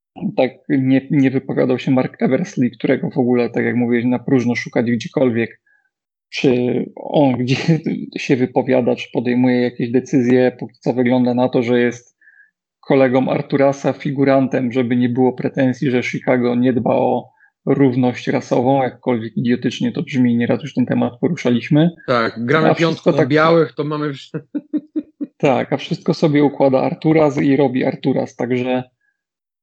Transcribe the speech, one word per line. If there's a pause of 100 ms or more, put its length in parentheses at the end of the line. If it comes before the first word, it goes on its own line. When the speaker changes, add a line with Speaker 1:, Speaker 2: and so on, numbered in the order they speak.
(360)
Speaker 1:
Tak (180)
nie,
nie
wypowiadał
się
Mark
Eversley,
którego
w
ogóle,
tak
jak
mówiłeś,
na
próżno
szukać
gdziekolwiek. (720)
Czy (120)
on
gdzie
<laughs>
się
wypowiada,
czy
podejmuje
jakieś
decyzje.
Póki
co
wygląda
na
to,
że
jest (640)
kolegą
Arturasa,
figurantem,
żeby
nie
było
pretensji,
że
Chicago
nie
dba
o (320)
równość
rasową,
jakkolwiek
idiotycznie
to
brzmi,
nieraz
już
ten
temat
poruszaliśmy. (160)
Speaker 2:
Tak,
gramy
Speaker 1:
A
Speaker 2:
piątką
Speaker 1:
wszystko
tak
Speaker 2:
białych,
to
mamy
wsz-, (500)
<laughs>
Speaker 1:
Tak,
a
wszystko
sobie
układa
Arturas
i
robi
Arturas,
także (800)